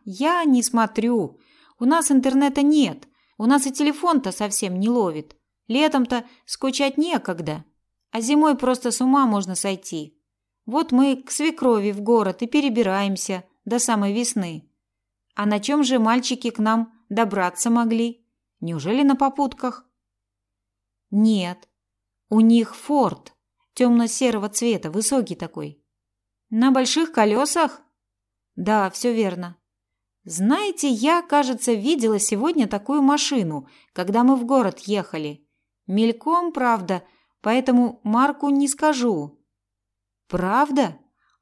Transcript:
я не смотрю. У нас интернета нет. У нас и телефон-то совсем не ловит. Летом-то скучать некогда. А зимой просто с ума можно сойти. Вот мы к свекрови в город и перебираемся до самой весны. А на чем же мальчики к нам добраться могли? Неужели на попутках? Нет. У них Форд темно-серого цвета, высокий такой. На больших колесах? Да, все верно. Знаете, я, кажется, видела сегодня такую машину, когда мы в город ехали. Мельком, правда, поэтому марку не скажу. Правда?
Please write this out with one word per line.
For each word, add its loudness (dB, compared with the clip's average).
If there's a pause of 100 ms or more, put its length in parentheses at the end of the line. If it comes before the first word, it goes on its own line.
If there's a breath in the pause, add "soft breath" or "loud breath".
я -2
не 4
смотрю. -2 (380 soft breath)
У -4
нас 2
интернета 2
нет. 2 (300)
У -6
нас 4
и -4
телефон-то 0
совсем -4
не 0
ловит. -2 (300)
Летом-то 0 (220 loud breath)
скучать -4
некогда. -4 (460)
А -6
зимой 4
просто -2
с -4
ума 4
можно -2
сойти. -8 (480)
Вот -2
мы 2
к -20
свекрови 0
в -10
город 0
и -4
перебираемся -2 (220)
до -2
самой -2
весны. -6 (640)
А -4
на 0
чем 0
же 2
мальчики 0
к -6
нам -2 (160)
добраться -2
могли? -2 (340)
Неужели -4
на 4
попутках? -4 (1200)
Нет. 0 (600)
У 4
них 4
Форд -2 (400)
темно-серого 0
цвета, -2
высокий -2
такой. -12 (680)
На 2
больших 2
колесах? 0 (720)
Да, 0
все -2
верно. -4 (640)
Знаете, -2
я, 2
кажется, 0
видела 0
сегодня 0
такую -2
машину, 0 (260 soft breath)
когда 0
мы 4
в -2
город 0
ехали. -6 (400)
Мельком, 0
правда, -2 (380 soft breath)
поэтому 0
марку 0
не 2
скажу. -2 (840)
Правда? 0 (420)